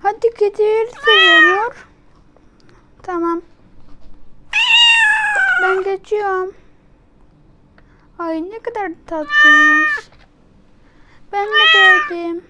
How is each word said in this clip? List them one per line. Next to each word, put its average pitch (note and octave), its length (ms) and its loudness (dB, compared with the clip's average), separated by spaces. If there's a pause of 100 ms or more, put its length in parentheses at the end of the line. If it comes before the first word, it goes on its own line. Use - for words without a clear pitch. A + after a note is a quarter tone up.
Hadi G#4+ 300 -2
kedileri G#4+ 580 -2 (140)
seviyor. D#5 800 2 (1160)
Tamam. E4+ 380 -4 (2250)
Ben F#4+ 200 -2
geçiyorum. G4 680 -6 (1700)
Ay, E4 300 -6
ne A4 100 -14
kadar G#4+ 320 -8 (160)
tatlıymış. D5+ 1000 2 (1200)
Ben G4+ 160 -4
de D5+ 260 0
geldim. F4+ 760 0